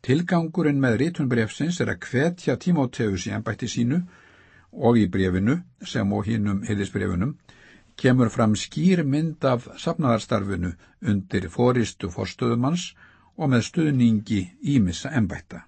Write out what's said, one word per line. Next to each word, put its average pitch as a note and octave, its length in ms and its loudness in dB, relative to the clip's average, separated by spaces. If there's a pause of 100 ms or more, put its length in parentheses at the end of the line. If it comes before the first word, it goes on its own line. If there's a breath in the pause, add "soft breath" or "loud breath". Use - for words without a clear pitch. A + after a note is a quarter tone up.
Tilgangurinn D#3+ 760 0
með B2 240 2
ritun D#3 260 -2
bréfsins B2+ 540 -2
er G#2 100 -2
að - 140 -10
hvetja D3 500 0
Tímóteus B2 720 0
í G#2 80 -6
embætti A2 320 -6
sínu B2 340 0 (720 loud breath)
og A#2 260 4
í G#2 140 4
bréfinu, F#2+ 480 2 (240)
sem G2+ 300 -2
og G#2 140 -2
hinum G#2 360 -2
hirðisbréfunum, G2 760 -2 (640 loud breath)
kemur B2+ 320 4
fram G#2+ 240 2
skýr E3+ 480 0
mynd D3 400 -2
af B2+ 240 0 (100)
safnaðarstarfinu G2+ 960 -2 (300 soft breath)
undir G2 480 -2
forystu A#2+ 600 0
forstöðumanns A#2+ 840 -2 (420 soft breath)
og C#3+ 160 -2
með A#2 160 2
stuðningi A#2 760 2 (220)
ýmissa C3 520 0
embætta. F2 520 -4